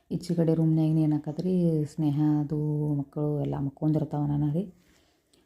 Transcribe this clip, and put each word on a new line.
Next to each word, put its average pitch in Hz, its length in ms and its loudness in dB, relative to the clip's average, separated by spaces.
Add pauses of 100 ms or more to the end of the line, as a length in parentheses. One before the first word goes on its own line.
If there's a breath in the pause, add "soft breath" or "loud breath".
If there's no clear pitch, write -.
(100)
ಈಚೆ - 240 -4
ಕಡೆ 165 200 2
ರೂಮ್ನ್ಯಾಗಿನ 160 520 2
ಏನಾಕತ್ರಿ, 151 460 -2 (320)
ಸ್ನೇಹ 147 340 -2 (220)
ಅದು 147 180 -2 (400)
ಮಕ್ಕಳು 147 320 -4 (140)
ಎಲ್ಲ 143 140 -4
ಮಕ್ಕೊಂದಿರ್ತಾವ 151 680 -2
ನಾನು 147 280 0
ರೀ, 185 100 -2 (800 soft breath)